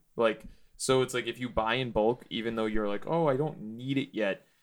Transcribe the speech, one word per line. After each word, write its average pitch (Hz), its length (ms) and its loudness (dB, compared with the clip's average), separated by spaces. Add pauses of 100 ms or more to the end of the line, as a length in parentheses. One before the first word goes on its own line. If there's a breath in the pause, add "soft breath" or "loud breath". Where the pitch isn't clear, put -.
(160)
Like, 110 280 2 (340 soft breath)
so 131 240 4
it's 127 120 -2
like, 120 140 -2
if 117 120 -6
you 123 100 -4
buy 110 260 0
in 127 160 -2
bulk, 110 380 2
even 113 260 -4
though 110 100 0
you're 107 220 2
like, 101 180 -4
"Oh, 165 220 0
I 135 80 4
don't 151 240 -2
need 117 380 -4
it 131 160 0
yet," 98 320 -2 (180 soft breath)